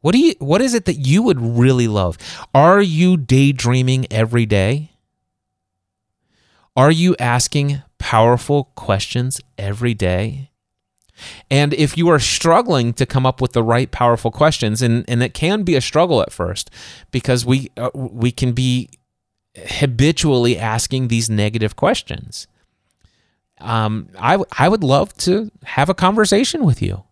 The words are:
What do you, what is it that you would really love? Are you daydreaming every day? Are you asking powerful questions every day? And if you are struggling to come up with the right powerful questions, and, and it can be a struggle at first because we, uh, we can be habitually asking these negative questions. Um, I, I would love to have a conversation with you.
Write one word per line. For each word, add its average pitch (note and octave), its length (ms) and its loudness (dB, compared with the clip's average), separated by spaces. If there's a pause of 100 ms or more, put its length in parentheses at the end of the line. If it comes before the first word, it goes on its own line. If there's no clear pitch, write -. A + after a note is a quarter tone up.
What E3+ 120 0
do A#3+ 60 4
you, D#4+ 200 4
what D#3 240 0
is C4 100 0
it A#3 140 -2
that D3 200 -4
you E3+ 160 4
would F3+ 180 0
really A#2+ 480 2
love? F#2+ 280 0 (380)
Are E3+ 260 6
you F3+ 380 2
daydreaming B2+ 920 2
every A2+ 360 0
day? G#2+ 460 -2 (1800)
Are C3+ 140 6
you E3+ 280 2
asking C3+ 640 -2 (160)
powerful B2 680 2 (100)
questions B2 680 -4 (160)
every A2 380 -4
day? G#2+ 560 -4 (1000)
And C#3+ 240 2
if D3 240 0
you E3 120 2
are D#3+ 100 6
struggling E3 760 0
to C3+ 120 -2
come C3 180 -2
up B2+ 160 0
with B2+ 120 -2
the A#2+ 100 0
right A#2 280 0
powerful A#2+ 420 0
questions, A#2+ 500 0
and, A#2 240 0
and A#2+ 160 -2
it B2+ 100 -4
can G3 300 -2
be F3 140 0
a B2+ 40 2
struggle D#3+ 400 0
at - 120 -4
first - 380 -8 (420)
because B2 340 -2
we, C3 300 -2
uh, A#2+ 180 -6
we A#2+ 380 -4
can B2+ 200 -2
be B2+ 380 -2 (680)
habitually B2+ 1000 0
asking A#2 500 -4
these A2+ 220 -2
negative G#2+ 460 -2
questions. - 720 -4 (1120)
Um, A2 480 -4 (100)
I, C3 240 0 (160)
I D3 100 4
would G#3 140 0
love C#3 360 0
to G#3 340 -2 (100)
have - 260 -2
a F#3+ 60 0
conversation G#3+ 680 2
with C#3 180 2
you. G2 300 -6